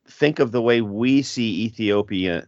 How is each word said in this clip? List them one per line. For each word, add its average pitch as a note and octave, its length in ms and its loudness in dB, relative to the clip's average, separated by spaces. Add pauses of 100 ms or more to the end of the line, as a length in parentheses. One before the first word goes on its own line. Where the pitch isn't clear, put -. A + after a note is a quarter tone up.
think D3+ 340 0
of B2 120 0
the B2 80 0
way A#2 220 2
we A#2+ 400 0
see A2+ 420 -4
Ethiopia G#2 840 -2